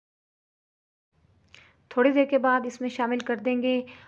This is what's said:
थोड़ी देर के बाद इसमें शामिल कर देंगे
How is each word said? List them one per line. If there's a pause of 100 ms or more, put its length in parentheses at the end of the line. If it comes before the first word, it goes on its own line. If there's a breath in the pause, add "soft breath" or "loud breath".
(2000 soft breath)
थोड़ी
देर
के
बाद
इसमें
शामिल
कर
देंगे (220 loud breath)